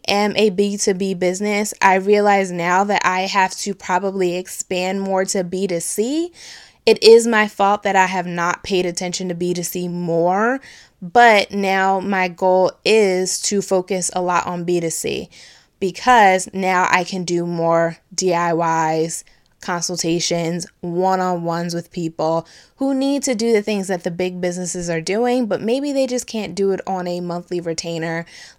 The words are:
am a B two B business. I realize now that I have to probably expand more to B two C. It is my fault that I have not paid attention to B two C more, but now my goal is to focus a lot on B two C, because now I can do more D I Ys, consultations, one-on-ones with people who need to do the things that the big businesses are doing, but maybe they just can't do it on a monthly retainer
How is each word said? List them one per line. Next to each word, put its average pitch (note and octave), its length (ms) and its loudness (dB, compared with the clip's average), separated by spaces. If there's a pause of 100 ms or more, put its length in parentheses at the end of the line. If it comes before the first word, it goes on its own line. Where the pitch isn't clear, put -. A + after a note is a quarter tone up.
am G3+ 300 0
a G#3+ 140 4
B G3+ 260 0
two G3+ 180 0
B F#3+ 200 -4
business. G3+ 680 -2
I F#3+ 120 6
realize G3 580 2
now F3+ 320 2
that G3+ 200 0
I F#3 180 0
have F#3+ 340 0
to G3+ 180 -6
probably F#3+ 600 -2
expand F#3 640 -4
more F#3+ 240 0
to G3 180 -2
B F#3 240 -4
two F3 140 -2
C. D4 520 -4 (540)
It A3 160 4
is A3+ 240 8
my G#3+ 220 2
fault G3+ 340 0
that G3 140 0
I F#3 100 4
have F#3 200 -2
not F3 360 -2
paid F#3 240 0
attention F3+ 440 -6
to F3+ 40 -4
B F3 180 -2
two F3 120 -6
C F3 240 -6
more, F3 720 0 (420)
but G#3+ 480 6
now F#3+ 480 2
my F#3 300 0
goal F#3 420 2 (140)
is F#3+ 580 2
to G3+ 180 0
focus F#3 540 -2
a F#3 80 -2
lot F3+ 240 0
on F3 160 -4
B F3 180 0
two E3 100 -2
C, - 380 -6 (520)
because F#3+ 720 4
now F#3 360 0
I F3+ 140 2
can F3+ 220 -6
do E3+ 220 -2
more E3 520 0 (160)
D F#3 180 0
I E3 640 0
Ys, D#3+ 300 -4 (360)
consultations, E3+ 1080 -2 (140)
one-on-ones F3 920 -2
with E3+ 160 -8
people D#3+ 560 -4 (300)
who C4+ 180 -2
need C4+ 300 -2
to C4 100 0
do A3+ 180 0
the G#3 80 4
things G#3 280 -4
that F#3 160 -4
the F#3 60 -4
big F3+ 300 -4
businesses F3 480 -6
are E3 120 -2
doing, A#3+ 460 0
but G3 140 -2
maybe C4+ 300 -2
they C4+ 160 0
just B3 220 -4
can't G3 260 -8
do G3 160 0
it F#3 160 -2
on F3+ 220 -4
a F3 120 -4
monthly F3 400 -6
retainer E3 640 -6 (340)